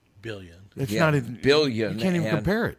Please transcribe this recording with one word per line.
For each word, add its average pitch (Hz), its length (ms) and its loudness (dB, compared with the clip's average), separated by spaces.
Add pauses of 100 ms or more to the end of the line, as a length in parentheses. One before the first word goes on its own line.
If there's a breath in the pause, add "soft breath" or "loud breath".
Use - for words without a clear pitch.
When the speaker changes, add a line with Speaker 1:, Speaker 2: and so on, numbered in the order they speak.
(200)
Speaker 1:
billion. 98 280 -12
Speaker 2:
Billion. 82 60 -20 (200)
Speaker 3:
It's 135 160 -4
Speaker 1:
Yeah, 110 140 0
Speaker 3:
not 151 100 4
even, 120 260 -2
Speaker 1:
billion 123 540 2
Speaker 3:
you 107 80 -4
can't 180 140 2
even 165 100 0
Speaker 1:
and 110 120 0
Speaker 3:
compare 190 280 0
it. - 120 -6